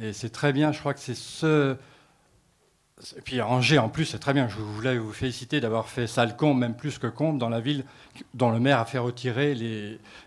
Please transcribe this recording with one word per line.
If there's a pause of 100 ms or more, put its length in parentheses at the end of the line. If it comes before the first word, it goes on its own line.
Et
c'est
très
bien,
je
crois
que
c'est
ce... (1400)
Et
puis
à
Angers,
en
plus,
c'est
très
bien.
Je
voulais
vous
féliciter
d'avoir
fait
sale
comble,
même
plus
que
comble,
dans
la
ville (500)
dont
le
maire
a
fait
retirer
les, (280)